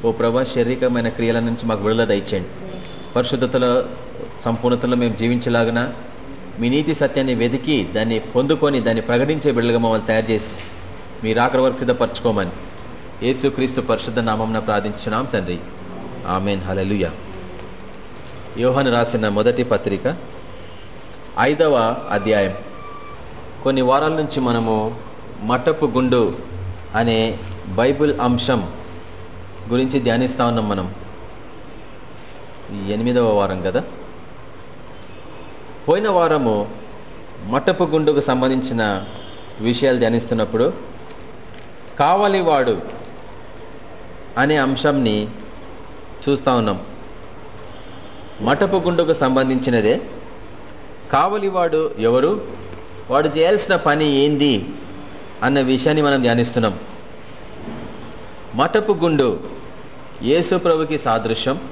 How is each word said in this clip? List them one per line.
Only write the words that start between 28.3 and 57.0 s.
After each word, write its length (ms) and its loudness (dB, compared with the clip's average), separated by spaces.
గురించి 300 2
ధ్యానిస్తా 460 2
ఉన్నాం. 240 2
మనం 260 -2
ఈ 220 -4
ఎనిమిదవ 440 4
వారం 240 2
కదా. 220 0
పోయిన 220 4
వారము 580 4
మట్టపు 400 2
గుండుకు 360 4
సంబంధించిన 840 2
విషయాలు 380 4
ధ్యానిస్తున్నప్పుడు 760 2
కావలివాడు 1000 4
అనే 180 4
అంశంని 720 2
చూస్తా 240 4
ఉన్నాం. 280 2
మట్టపు 340 2
గుండుకు 380 2
సంబంధించినదే. 880 4
కావలివాడు 840 2
ఎవరు, 460 4
వాడు 280 4
చేయాల్సిన 380 4
పని 380 4
ఏంది 560 4
అన్న 180 4
విషయాన్ని 420 4
మనం 180 4
ధ్యానిస్తున్నాం. 580 2